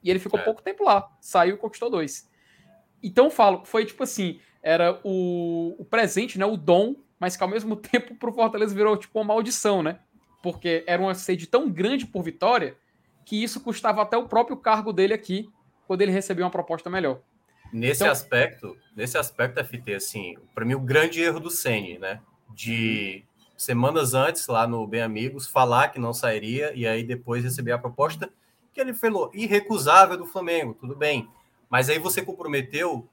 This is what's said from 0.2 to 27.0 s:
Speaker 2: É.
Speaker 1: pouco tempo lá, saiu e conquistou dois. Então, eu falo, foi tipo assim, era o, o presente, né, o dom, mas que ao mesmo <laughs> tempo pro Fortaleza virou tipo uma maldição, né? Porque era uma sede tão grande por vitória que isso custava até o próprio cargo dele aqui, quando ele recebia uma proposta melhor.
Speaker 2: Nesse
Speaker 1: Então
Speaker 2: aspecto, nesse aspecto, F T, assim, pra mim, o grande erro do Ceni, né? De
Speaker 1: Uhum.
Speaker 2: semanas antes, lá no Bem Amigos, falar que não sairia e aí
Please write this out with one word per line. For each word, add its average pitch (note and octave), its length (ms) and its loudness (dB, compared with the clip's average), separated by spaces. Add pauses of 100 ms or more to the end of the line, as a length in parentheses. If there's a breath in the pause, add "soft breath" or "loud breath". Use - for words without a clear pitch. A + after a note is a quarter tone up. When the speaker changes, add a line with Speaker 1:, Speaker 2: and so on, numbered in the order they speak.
Speaker 2:
É. F#3 40 -4
Speaker 1:
pouco A3 200 -2
tempo G4+ 200 -4
lá, G#3 240 4 (120)
saiu F3+ 340 2
e G#3 60 -6
conquistou A3+ 280 -8
dois. E3+ 400 -4 (760 soft breath)
Então, A#3 220 6
eu D#4 60 2
falo, G3 320 4
foi A3 220 0
tipo - 160 -10
assim, F#3+ 380 -4 (240 soft breath)
era E3+ 400 4
o, F3 720 -2
o F3+ 80 -16
presente, A3 540 0
né, G3 60 2
o G#3+ 120 0
dom, F3+ 380 4 (240)
mas F3+ 180 -2
que - 60 0
ao F#3+ 60 0
mesmo G#3+ 280 -4
<laughs> - 0 -
tempo A#3+ 380 -2
pro A#3 180 -6
Fortaleza A3 400 2
virou G#3 240 4
tipo - 220 -6
uma G#3+ 60 -2
maldição, G#3+ 580 0
né? E3 160 -4 (420)
Porque E3 460 -2
era F3 120 2
uma F#3+ 140 0
sede F3+ 320 -4
tão C#4 240 2
grande G#3+ 380 -2
por F#3 160 -6
vitória F3 520 0 (480)
que G#3+ 200 -4
isso A#3 180 -6
custava G#3+ 400 -2
até G#3+ 160 0
o A#3 100 -2
próprio B3 300 0
cargo A3 340 0
dele F#3+ 220 2
aqui, G#3+ 340 -4 (380)
quando F#3 160 0
ele G3+ 100 4
recebia F#3 320 -2
uma F3+ 60 0
proposta E3+ 400 -6
melhor. D#3+ 320 -2 (500 soft breath)
Speaker 2:
Nesse B2 320 0
Speaker 1:
Então D#3 80 6
Speaker 2:
aspecto, - 680 -2 (180)
nesse A#2+ 220 -4
aspecto, B2+ 440 -2
F B2 200 -8
T, G#2 120 -6
assim, G2 420 -8 (180)
pra A2+ 120 -6
mim, B2 80 0
o C3+ 60 -2
grande D#3 420 2
erro E3 180 0
do E3 100 -10
Ceni, G#2 480 -4
né? F#2+ 220 -8 (340)
De A2 680 -4
Speaker 1:
Uhum. - 220 -20 (100)
Speaker 2:
semanas B2+ 580 0
antes, C#3+ 340 0
lá A#2 200 2
no A#2 180 -4
Bem A2 160 -4
Amigos, A#2 460 -6
falar B2+ 420 4
que - 100 -12
não A#2+ 140 -4
sairia A#2+ 600 -2
e A#2+ 100 -4
aí A2+ 160 0